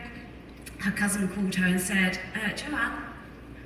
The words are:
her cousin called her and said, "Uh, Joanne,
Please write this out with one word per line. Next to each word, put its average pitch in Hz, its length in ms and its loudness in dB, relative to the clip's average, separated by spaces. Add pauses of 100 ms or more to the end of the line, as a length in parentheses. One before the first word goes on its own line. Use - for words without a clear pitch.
(800)
her 196 120 2
cousin 196 380 2
called 190 260 2
her 185 120 6
and 180 120 6
said, 190 400 4 (160)
"Uh, 214 140 0
Joanne, - 560 -2 (600)